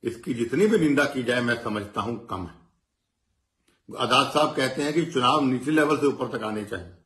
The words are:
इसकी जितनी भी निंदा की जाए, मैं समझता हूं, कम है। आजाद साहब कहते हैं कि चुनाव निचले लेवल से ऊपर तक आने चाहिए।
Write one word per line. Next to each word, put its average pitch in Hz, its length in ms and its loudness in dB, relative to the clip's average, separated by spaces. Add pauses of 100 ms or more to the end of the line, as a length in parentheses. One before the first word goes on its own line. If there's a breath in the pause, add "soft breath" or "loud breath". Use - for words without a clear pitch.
इसकी 123 300 -6
जितनी 127 340 0
भी 214 100 4
निंदा 147 280 4
की 131 180 -4
जाए, 123 180 0
मैं 120 220 -2
समझता 104 380 -6
हूं, 113 140 -4
कम 95 260 -10
है। - 1600 -20
आजाद 131 340 2
साहब 151 220 2
कहते 131 280 0
हैं 147 100 -2
कि 165 120 2
चुनाव 135 400 2
निचले 127 260 0
लेवल 151 260 4
से 139 100 2
ऊपर 123 300 -2
तक 107 60 -6
आने 107 220 -6
चाहिए। 87 260 -10 (140)